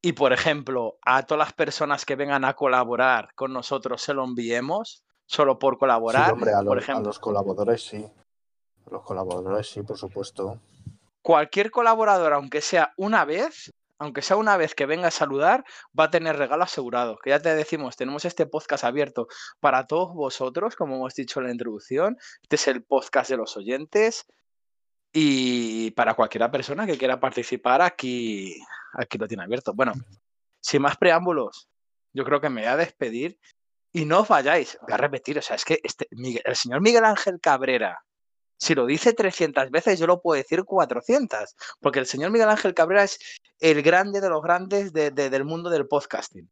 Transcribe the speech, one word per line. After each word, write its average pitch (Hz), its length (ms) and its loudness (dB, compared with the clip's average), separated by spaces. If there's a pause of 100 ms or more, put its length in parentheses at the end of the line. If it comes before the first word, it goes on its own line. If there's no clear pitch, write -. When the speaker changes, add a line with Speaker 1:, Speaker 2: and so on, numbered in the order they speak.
Speaker 1:
Y, 170 100 2
por 135 180 4
ejemplo, 127 680 -2
a 131 200 4
todas 151 240 0
las - 60 -14
personas 143 520 -2
que 139 120 -4
vengan 139 280 -2
a 135 100 0
colaborar 123 800 2
con 131 160 -6
nosotros 127 500 -6
se 147 120 -4
lo 135 100 -2
enviemos, 123 800 -4 (220)
solo 139 340 2
por 131 180 2
colaborar, 120 480 4
Speaker 2:
Sí, 196 60 4
hombre, 110 200 0
a 101 40 4
Speaker 1:
por 101 80 2
Speaker 2:
los, 107 120 2
a - 40 -2
Speaker 1:
ejemplo. 127 260 -4
Speaker 2:
los 104 140 -8
colaboradores 101 680 -2
sí. 107 180 -12
A - 840 -20
los 95 140 -12
colaboradores 95 680 -6
sí, 104 120 -12
por 104 140 -10
supuesto. 98 640 -10 (640)
Speaker 1:
Cualquier 170 480 2
colaborador, 214 600 4
aunque 143 280 -2
sea 160 360 2
una 196 280 2
vez, 196 480 -6 (280)
aunque 143 220 -8
sea 190 140 2
una 214 200 4
vez 156 180 0
que 143 100 -2
venga 165 220 -2
a 160 60 2
saludar, 156 520 2 (320)
va 156 80 6
a 156 60 0
tener 160 260 0
regalo 147 280 0
asegurado. 120 540 -4
Que - 120 -4
ya 147 100 6
te 160 140 2
decimos, 151 400 -4
tenemos 139 300 -6
este 165 220 -2
podcast 147 360 -4
abierto 131 460 -2 (320)
para 131 260 2
todos 175 260 -2
vosotros, 147 640 -6
como 139 220 -6
hemos 131 180 -8
dicho 135 240 -8
en 127 80 -4
la 123 60 -6
introducción. 123 680 -4 (240)
Este - 140 -2
es - 100 0
el 127 160 0
podcast 131 480 0
de 131 60 -2
los 110 200 -8
oyentes. 151 680 -2 (840)
Y 123 800 0
para 110 220 0
cualquiera 113 360 0
persona 139 360 -6
que 156 120 -4
quiera 127 220 -2
participar, 127 600 0
aquí, 117 760 -2 (380)
aquí 120 240 -8
lo 104 100 -6
tiene 98 160 -8
abierto. 110 280 -4
Bueno, 117 200 0 (680)
sin 139 220 0
más 143 140 0
preámbulos, 170 720 0 (440)
yo 131 120 -4
creo 143 160 2
que 147 80 -4
me 120 140 -4
voy 117 80 0
a 131 60 2
despedir. 143 600 -4 (540)
Y 160 140 -4
no 170 140 4
os 214 80 0
vayáis, 147 540 2
voy - 120 -6
a - 20 -2
repetir, 139 420 -2
o - 40 -4
sea, - 120 -6
es - 120 -6
que 160 180 0
este - 280 -8
Miguel, 117 340 -8
el 113 100 -2
señor 123 240 -2
Miguel 226 240 6
Ángel 196 360 0
Cabrera, 127 600 0 (560)
si - 180 0
lo 127 120 2
dice 165 260 2
trescientas 156 580 0
veces, 170 280 2
yo 165 80 2
lo 180 160 4
puedo 156 180 2
decir 165 240 -2
cuatrocientas, 160 920 0 (240)
porque 143 180 0
el 127 80 -2
señor 156 240 -4
Miguel 220 180 4
Ángel 214 240 2
Cabrera 180 320 4
es - 140 -4 (420)
el 151 220 4
grande 196 400 4
de 190 80 0
los 156 120 0
grandes 185 520 0
de, 151 160 0
de, 139 180 -2
del 135 160 0
mundo 165 240 -6
del 143 180 0
podcasting. - 640 -4